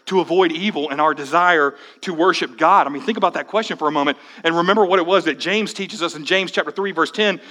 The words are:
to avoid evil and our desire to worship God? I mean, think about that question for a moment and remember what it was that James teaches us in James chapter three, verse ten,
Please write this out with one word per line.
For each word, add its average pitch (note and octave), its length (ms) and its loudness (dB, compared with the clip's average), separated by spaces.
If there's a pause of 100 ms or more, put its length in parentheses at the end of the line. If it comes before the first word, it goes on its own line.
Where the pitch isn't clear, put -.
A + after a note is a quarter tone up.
to F#3+ 120 0
avoid F3 320 2
evil D#3+ 400 -4
and C#3+ 100 -4
our D3+ 140 2
desire D3 600 2 (240)
to F#3+ 120 -6
worship E3 460 0
God? D#3+ 300 4
I - 20 -8
mean, C#3+ 120 -8
think G#3+ 140 -4
about G3 180 0
that D3 120 -6
question G#3 300 -4
for D#3 100 -2
a D3 60 0
moment C#3+ 260 0 (240)
and E3 140 0
remember F#3+ 280 4
what F#3 140 2
it E3 80 0
was F3+ 200 2
that C#3 120 -2
James F#3+ 340 -2
teaches G3 300 -10
us E3+ 140 -4
in D#3 80 -10
James F3 260 -2
chapter D3+ 220 -4
three, G3 180 -4
verse D#3+ 220 -2
ten, G#3 280 0 (100)